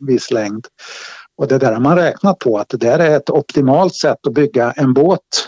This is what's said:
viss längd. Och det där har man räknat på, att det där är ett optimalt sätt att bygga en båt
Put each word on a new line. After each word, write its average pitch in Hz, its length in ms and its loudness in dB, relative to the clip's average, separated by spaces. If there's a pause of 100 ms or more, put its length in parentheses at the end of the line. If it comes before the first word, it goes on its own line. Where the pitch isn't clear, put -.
viss 131 300 -2
längd. 107 360 -4 (720)
Och 120 100 -2
det 131 100 2
där 127 160 0
har 110 60 -2
man 143 180 2
räknat 180 420 0
på, 113 180 0
att 104 120 -6
det 123 80 -6
där 120 220 2
är 151 180 2
ett - 120 -4
optimalt 143 640 0
sätt - 320 -2
att 117 60 -2
bygga 127 380 0
en 131 220 0
båt 160 260 4 (280)